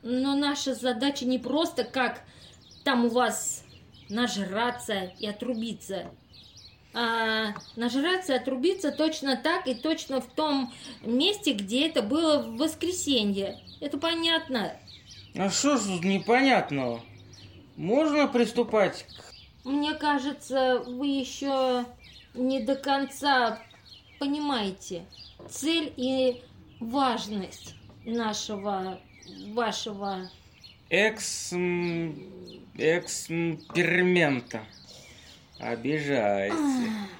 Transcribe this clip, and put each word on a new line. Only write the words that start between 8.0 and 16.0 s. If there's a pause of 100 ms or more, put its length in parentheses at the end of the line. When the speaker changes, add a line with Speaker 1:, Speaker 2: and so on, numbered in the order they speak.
Speaker 1:
и
отрубиться
точно
так
и
точно
в
том (320)
месте,
где
это
было
в
воскресенье. (240)
Это
понятно. (600)
Speaker 2:
А
что
ж
тут